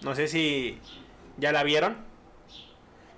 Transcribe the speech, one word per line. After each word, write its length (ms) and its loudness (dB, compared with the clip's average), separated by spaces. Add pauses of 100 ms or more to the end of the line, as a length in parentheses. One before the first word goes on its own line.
No 100 -4
sé 140 2
si 520 0 (580)
ya 140 2
la 120 4
vieron. 340 2 (1200)